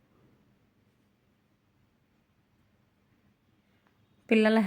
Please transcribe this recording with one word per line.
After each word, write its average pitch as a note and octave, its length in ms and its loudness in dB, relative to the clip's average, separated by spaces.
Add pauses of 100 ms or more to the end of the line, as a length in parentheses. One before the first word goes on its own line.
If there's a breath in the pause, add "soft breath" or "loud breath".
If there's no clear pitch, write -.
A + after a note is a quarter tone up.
(4000)
పిల్లలు A3 360 0